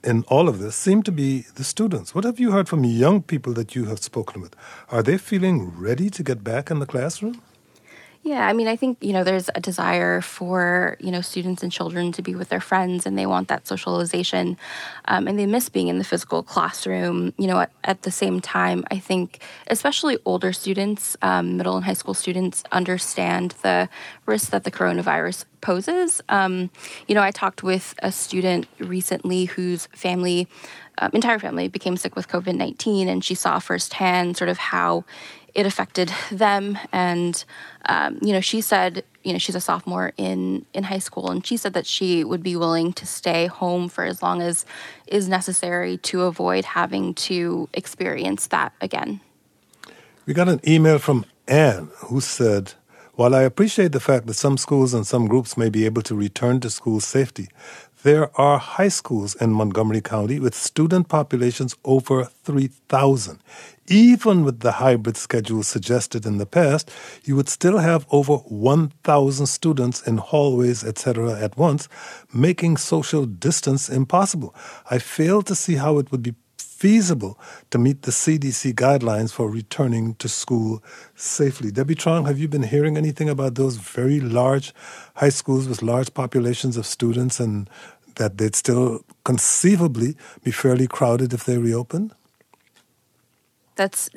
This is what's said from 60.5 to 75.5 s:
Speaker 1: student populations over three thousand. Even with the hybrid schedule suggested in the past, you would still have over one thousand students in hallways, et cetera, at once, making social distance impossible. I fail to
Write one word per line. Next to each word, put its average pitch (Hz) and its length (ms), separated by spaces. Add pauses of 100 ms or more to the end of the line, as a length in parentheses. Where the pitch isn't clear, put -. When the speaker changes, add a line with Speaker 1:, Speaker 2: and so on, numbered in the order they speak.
Speaker 1:
student 170 540
populations 127 720
over 131 420 (200)
three 135 240 (220)
thousand. 135 480 (500)
Even 214 560
with 120 160
the 113 120 (100)
hybrid 117 340
schedule 110 460
suggested 110 640
in 104 120
the 101 80
past, 156 440 (320)
you 139 140
would 139 120
still 185 300
have 165 320
over 143 280
one 139 500 (160)
thousand 139 420
students 135 560
in 113 160
hallways, 123 640
et 110 160
cetera, 113 420
at 107 160
once, 151 320 (460)
making 165 440
social 151 480
distance 135 640
impossible. 143 640 (380)
I 123 80
fail 165 440
to 190 120